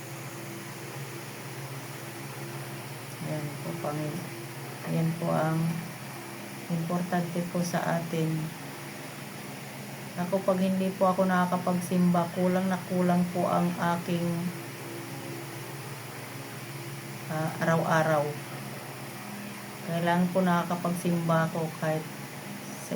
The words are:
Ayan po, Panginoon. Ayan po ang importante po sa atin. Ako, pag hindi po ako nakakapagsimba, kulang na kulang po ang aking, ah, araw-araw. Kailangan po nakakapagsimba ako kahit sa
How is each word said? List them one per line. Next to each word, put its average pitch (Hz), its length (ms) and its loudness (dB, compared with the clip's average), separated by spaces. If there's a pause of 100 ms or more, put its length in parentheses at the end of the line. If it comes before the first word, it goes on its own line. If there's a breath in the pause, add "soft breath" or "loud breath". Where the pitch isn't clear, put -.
(3250)
Ayan 151 200 -2 (140)
po, 165 80 -4 (140)
Panginoon. 151 480 -2 (580)
Ayan 165 200 4 (100)
po 170 80 0
ang 160 320 4 (1120)
importante 175 800 0
po 180 80 2
sa 170 400 2
atin. 160 640 0 (1500)
Ako, 185 320 0
pag 185 160 6
hindi 190 320 4
po 190 160 6
ako 185 160 4
nakakapagsimba, 180 1120 4
kulang 185 320 4
na 185 160 2
kulang 180 480 4
po 175 160 2
ang 175 160 4 (320)
aking, 170 320 0 (3000)
ah, 156 160 0 (160)
araw-araw. 156 560 6 (1700)
Kailangan 170 400 6
po 185 160 6
nakakapagsimba 170 1040 4
ako 165 160 0 (160)
kahit 156 240 0 (800)
sa - 100 -4